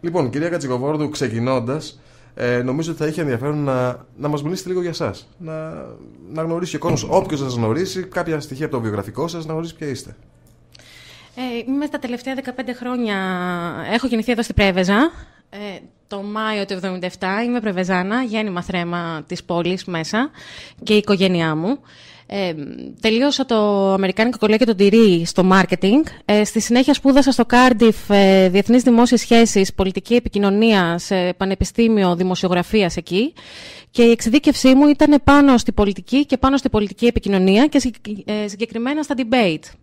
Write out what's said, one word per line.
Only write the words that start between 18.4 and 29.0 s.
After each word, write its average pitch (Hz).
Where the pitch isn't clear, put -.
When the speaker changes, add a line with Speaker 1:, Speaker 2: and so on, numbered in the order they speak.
Speaker 2:
θρέμα 170
της -
πόλης 175
μέσα 190
και 214
η -
οικογένειά 185
μου. 196
Ε, 185
τελείωσα 262
το 208
Αμερικάνικο 196
Κολέγιο 214
των 220
Τυρί 196
στο 185
marketing. 190
Ε, 208
στη 214
συνέχεια 262
σπούδασα 277
στο 240
Cardiff, 233
ε, 190
Διεθνείς 202
Δημόσιες 240